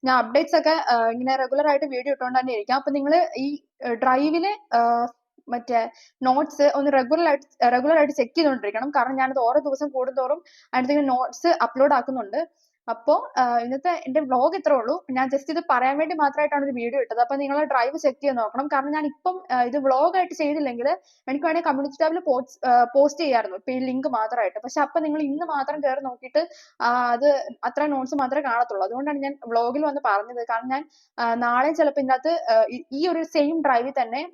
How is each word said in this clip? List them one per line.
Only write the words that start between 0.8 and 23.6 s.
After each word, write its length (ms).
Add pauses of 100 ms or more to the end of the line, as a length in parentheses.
ആഹ്, 220
ഇങ്ങനെ 260
റെഗുലർ 300
ആയിട്ട് 260
വീഡിയോ 220
ഇട്ടുകൊണ്ട് 240
തന്നെ 160
ഇരിക്കാം. 240
അപ്പൊ 140
നിങ്ങൾ 220 (220)
ഈ, 100 (340)
ആഹ്, 160
ഡ്രൈവിലെ, 560 (200)
ആഹ്, 340 (400)
മറ്റേ 340 (400)
നോട്ട്സ് 540
ഒന്ന് 180
റെഗുലർ 340
ആയിട്ട്, 200 (240)
റെഗുലർ 260
ആയിട്ട് 220
ചെക്ക് 160
ചെയ്തുകൊണ്ടിരിക്കണം. 560
കാരണം 300
ഞാനത് 200
ഓരോ 200
ദിവസം 280
കൂടുന്തോറും 520 (320)
അതിനകത്തേക്ക് 360
നോട്ട്സ് 420 (120)
അപ്ലോഡ് 340
ആക്കുന്നുണ്ട്. 420 (480)
അപ്പോ, 260 (240)
ആഹ്, 220
ഇന്നത്തെ 400
എന്റെ 220
വ്ലോഗ് 360
ഇത്രേ 180
ഉള്ളൂ. 180 (180)
ഞാൻ 160
just 240
ഇത് 80 (100)
പറയാൻ 280
വേണ്ടി 180
മാത്രമായിട്ടാണ് 500
ഒരു 120
വീഡിയോ 240
ഇട്ടത്. 200
അപ്പൊ 140
നിങ്ങൾ 240
ആ 40
ഡ്രൈവ് 340
ചെക്ക് 240
ചെയ്ത് 160
നോക്കണം. 300
കാരണം 260
ഞാൻ 120
ഇപ്പം, 300 (160)
ആഹ്, 160
ഇത് 180
വ്ലോഗ് 320
ആയിട്ട് 180
ചെയ്തില്ലെങ്കിൽ 520 (400)
എനിക്ക് 200
വേണേൽ 180
കമ്മ്യൂണിറ്റി 360
ടാബിൽ 200
പോസ്റ്റ്, 340 (120)
ആഹ്, 220
പോസ്റ്റ് 320
ചെയ്യാമായിരുന്നു. 380
ഇപ്പൊ 140